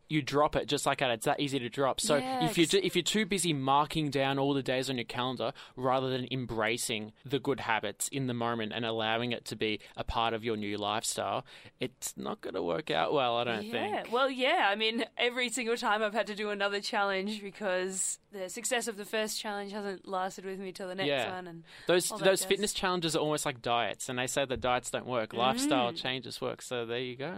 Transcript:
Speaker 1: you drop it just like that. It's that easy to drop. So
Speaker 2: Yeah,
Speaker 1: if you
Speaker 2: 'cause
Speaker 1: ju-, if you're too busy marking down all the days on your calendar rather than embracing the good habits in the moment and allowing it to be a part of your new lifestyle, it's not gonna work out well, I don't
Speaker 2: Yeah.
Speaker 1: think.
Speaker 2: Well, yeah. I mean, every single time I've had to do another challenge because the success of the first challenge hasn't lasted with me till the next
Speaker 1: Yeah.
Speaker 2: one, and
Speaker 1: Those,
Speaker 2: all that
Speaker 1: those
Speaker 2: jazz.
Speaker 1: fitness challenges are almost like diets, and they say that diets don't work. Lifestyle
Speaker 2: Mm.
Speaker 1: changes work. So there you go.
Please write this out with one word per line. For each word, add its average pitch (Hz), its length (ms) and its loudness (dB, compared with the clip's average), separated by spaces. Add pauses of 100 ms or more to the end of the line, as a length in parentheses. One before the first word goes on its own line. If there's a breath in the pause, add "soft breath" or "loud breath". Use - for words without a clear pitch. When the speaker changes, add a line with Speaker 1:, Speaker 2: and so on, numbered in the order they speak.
Speaker 1:
you 151 140 2
drop 147 340 4
it 131 100 0
just 139 200 0
like 135 120 2
that. 131 120 2
It's 117 160 0
that 143 120 2
easy 139 200 0
to 120 100 -4
drop. 131 320 0
So - 160 4
Speaker 2:
Yeah, 262 300 0
Speaker 1:
if 214 100 0
you 170 80 8
Speaker 2:
'cause 151 60 2
Speaker 1:
ju-, 196 120 6
if 180 140 2
you're 175 60 2
too 208 240 2
busy 175 260 0
marking 143 580 4
down 135 280 2
all 139 160 2
the 139 80 2
days 131 260 0
on 131 80 -2
your 117 80 -2
calendar 123 480 -2 (240 loud breath)
rather 131 320 2
than 127 220 -2
embracing 113 800 -2 (140)
the 139 120 0
good 120 220 0
habits 107 480 0
in 135 180 -2
the 123 80 -2
moment 117 400 -2
and 120 120 -2
allowing 113 460 0
it - 120 -6
to - 100 -8
be 107 260 -2 (160 loud breath)
a 117 60 -6
part 113 300 0
of 110 100 -4
your 113 140 0
new 104 220 -4
lifestyle, 104 680 -2 (360 loud breath)
it's - 360 -8
not - 240 -6
gonna - 220 -6
work - 280 0
out 160 220 2
well, 123 240 2
I 120 80 2
don't 113 220 -2
Speaker 2:
Yeah. 202 360 -2
Speaker 1:
think. 208 100 -10
Speaker 2:
Well, 269 180 4
yeah. 254 400 2
I 202 60 2
mean, 220 280 0 (140)
every 240 320 0
single 233 260 -2
time 226 260 0
I've 208 120 0
had 214 140 0
to 214 60 -4
do 208 160 -4
another 202 300 0
challenge 202 640 0
because 190 760 -2 (140)
the 190 160 -6
success 233 400 -2
of 208 80 -6
the 202 80 -10
first 214 360 -2
challenge 202 320 -6
hasn't 202 360 -8
lasted 185 360 -4
with 190 140 -6
me 190 140 -8
till 185 160 -8
the 185 60 -6
next 190 140 -2
Speaker 1:
Yeah. 135 260 0
Speaker 2:
one, 180 120 -8
and 165 180 -14 (220 loud breath)
Speaker 1:
Those, 175 240 6
Speaker 2:
all 214 80 -6
that 196 60 -2
Speaker 1:
those 190 160 6
Speaker 2:
jazz. 190 80 -4
Speaker 1:
fitness 196 260 2
challenges 175 420 2
are 147 40 4
almost 151 260 2
like 123 160 -4
diets, 117 460 2
and 123 100 -2
they 127 80 0
say 139 180 2
that 120 160 -2
diets 123 300 2
don't 120 160 -4
work. 120 260 0
Lifestyle 123 600 4
Speaker 2:
Mm. 113 40 -8
Speaker 1:
changes 127 440 -4
work. 120 220 -4
So 120 240 -4
there 117 120 -4
you 127 180 -6
go. 143 220 -6